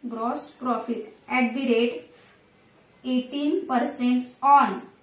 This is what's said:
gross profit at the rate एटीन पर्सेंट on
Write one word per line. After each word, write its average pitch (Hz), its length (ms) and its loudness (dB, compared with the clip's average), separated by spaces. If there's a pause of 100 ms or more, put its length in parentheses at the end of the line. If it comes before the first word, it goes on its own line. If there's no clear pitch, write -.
gross 233 400 -6 (160)
profit 233 480 -4 (300)
at 247 180 4
the 269 140 -2
rate 233 280 2 (1080)
एटीन 285 600 -2
पर्सेंट 247 800 -2
on 269 280 6 (280)